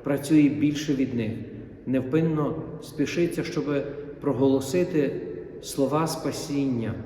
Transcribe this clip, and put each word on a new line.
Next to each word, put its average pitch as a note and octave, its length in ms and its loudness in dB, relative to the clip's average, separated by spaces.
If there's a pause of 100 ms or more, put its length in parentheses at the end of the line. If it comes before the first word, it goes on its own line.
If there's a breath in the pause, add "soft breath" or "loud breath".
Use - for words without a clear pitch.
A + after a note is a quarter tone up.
працює C#3+ 460 6
більше D3 440 2
від B2+ 200 0
них, A2+ 180 0 (540)
невпинно D3+ 680 2 (260)
спішиться, E3 640 -2
щоб C#3+ 220 -4 (560)
проголосити C3+ 1000 2 (400)
слова D3 460 0
спасіння C3+ 880 -2 (120)